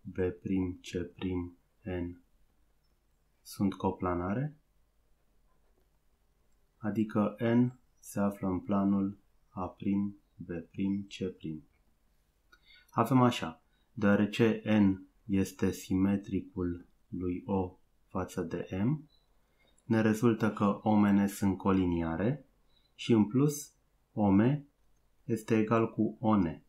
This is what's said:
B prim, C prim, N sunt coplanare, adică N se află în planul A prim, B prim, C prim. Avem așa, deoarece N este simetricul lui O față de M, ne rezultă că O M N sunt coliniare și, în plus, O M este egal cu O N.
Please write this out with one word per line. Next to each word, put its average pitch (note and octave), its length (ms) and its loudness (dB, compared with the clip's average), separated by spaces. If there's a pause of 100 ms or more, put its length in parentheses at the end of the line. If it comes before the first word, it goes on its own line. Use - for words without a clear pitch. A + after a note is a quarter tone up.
B F#2+ 140 -14 (260)
prim, F#2 400 -4
C - 340 -10
prim, F2+ 420 -6 (240)
N F2 400 -8 (1200)
sunt - 320 -4
coplanare, F#2+ 840 -4 (2250)
adică G#2+ 640 -2
N A#2+ 400 2 (200)
se - 200 -8
află G2+ 280 -2
în F2+ 120 -2
planul G2 600 0 (300)
A F2+ 180 -8
prim, G2+ 520 -4 (160)
B F2 120 -16 (240)
prim, G2 360 -4
C - 300 -8
prim. D#2 260 -10 (1300)
Avem B2 320 2
așa, A#2+ 420 0 (300)
deoarece G#2 680 2 (180)
N F#2+ 280 2 (180)
este F#2+ 460 0
simetricul F#2+ 1160 -4 (200)
lui F2+ 380 -6
O F#2+ 320 -4 (300)
față F#2 340 -6
de F2 420 -6
M, D3 260 -2 (760)
ne A2+ 180 2
rezultă A2 500 2
că G2+ 320 0
O G#2+ 100 2
M G#2 120 6
N G2+ 220 4
sunt G2 300 -2
coliniare F#2 880 0 (500)
și, - 160 -2
în G#2+ 160 6
plus, D3 460 -2 (400)
O G#2 160 2
M A#2 380 4 (560)
este A2+ 340 0
egal A2+ 360 2
cu G#2+ 260 -2
O A2 160 2
N. E2 340 0